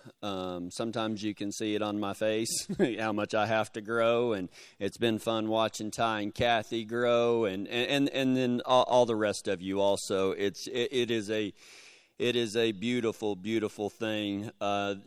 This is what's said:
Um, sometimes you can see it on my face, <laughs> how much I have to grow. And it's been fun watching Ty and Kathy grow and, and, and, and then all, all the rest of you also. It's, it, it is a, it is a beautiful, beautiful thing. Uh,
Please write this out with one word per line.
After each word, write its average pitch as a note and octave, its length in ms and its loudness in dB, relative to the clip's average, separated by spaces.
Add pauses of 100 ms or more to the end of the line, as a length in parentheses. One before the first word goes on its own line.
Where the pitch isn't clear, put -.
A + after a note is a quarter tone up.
(220)
Um, F#2 500 -6
sometimes A2 500 -4
you G#2+ 120 -4
can G2+ 180 -6
see G#2+ 240 -2
it G#2 60 0
on G#2 180 -2
my G2 140 -4
face, A2 520 -2 (160)
<laughs> A#2 160 0
how A2 140 -2
much G#2 220 -2
I G#2+ 120 4
have A2 280 0
to A#2 60 -8
grow. A#2 520 2
And F#2 160 -4 (320)
it's G2+ 180 -4
been A2+ 200 2
fun A2 300 -2
watching A2 440 0
Ty A2+ 300 0
and G#2 120 -6
Kathy A#2 500 0
grow A#2 600 4
and, G2 240 -2
and, A#2+ 200 0
and, C#3 200 2
and C3 280 2
then B2 300 2
all, B2+ 180 6
all B2 220 6
the A2+ 100 0
rest G#2+ 300 0
of F#2+ 160 -2
you F#2+ 180 -2
also. G2 520 2
It's, G2 340 -2
it, A#2+ 240 -2
it A#2+ 200 0
is A2 200 0
a, G#2+ 220 -2 (640)
it A#2 200 0
is A#2 180 -2
a A#2 160 4
beautiful, A2 640 -2
beautiful G#2 560 -2
thing. G#2+ 720 -4
Uh, G2+ 340 0 (120)